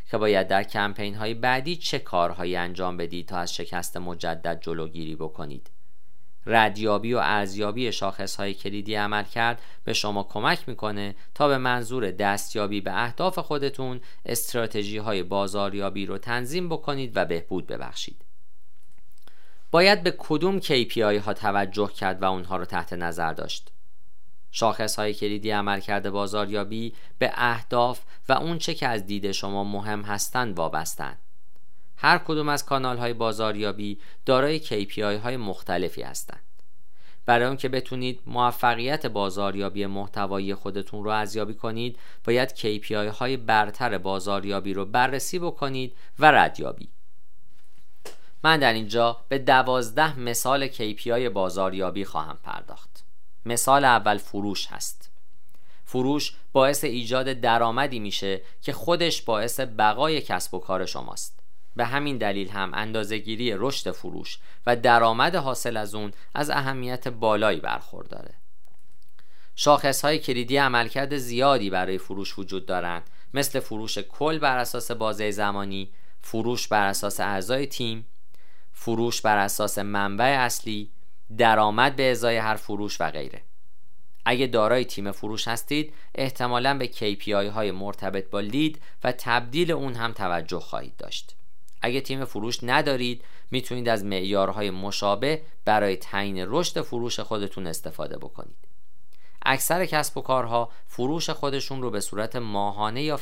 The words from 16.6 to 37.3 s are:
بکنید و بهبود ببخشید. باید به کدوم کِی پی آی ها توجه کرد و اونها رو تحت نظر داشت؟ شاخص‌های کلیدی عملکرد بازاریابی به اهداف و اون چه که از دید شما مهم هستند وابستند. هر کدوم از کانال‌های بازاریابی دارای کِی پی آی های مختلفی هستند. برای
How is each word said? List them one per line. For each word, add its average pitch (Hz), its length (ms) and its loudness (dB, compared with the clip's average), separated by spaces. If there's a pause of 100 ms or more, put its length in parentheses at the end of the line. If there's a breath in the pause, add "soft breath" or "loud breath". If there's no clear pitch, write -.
بکنید 139 480 -2
و 92 80 4
بهبود 85 420 -2
ببخشید. - 580 -4 (1500 soft breath)
باید 185 320 6
به 175 160 2
کدوم 175 420 2
کِی 127 240 2
پی - 180 0
آی 104 140 4
ها 104 180 0
توجه 101 540 0
کرد 95 340 -2
و - 20 2
اونها 92 320 0
رو 87 80 -2
تحت 87 280 -2
نظر 85 400 0
داشت؟ - 380 -4 (800)
شاخص‌های 107 640 0
کلیدی 104 360 -2
عملکرد 101 600 0
بازاریابی 101 840 -2 (240 loud breath)
به 127 160 2
اهداف 120 640 2 (280 soft breath)
و 135 40 8
اون 160 260 2
چه 165 160 -2
که - 140 0
از 107 180 0
دید 101 260 0
شما 98 320 0
مهم 104 380 -2
هستند 104 560 -2
وابستند. 78 600 -2 (800)
هر 165 200 6
کدوم 156 300 0
از 143 180 0
کانال‌های 123 460 2
بازاریابی 104 880 0 (260 loud breath)
دارای 139 320 4
کِی 107 260 -2
پی 104 180 -2
آی 104 140 2
های 123 200 -2
مختلفی 92 640 0
هستند. - 400 -4 (840 soft breath)
برای 120 200 6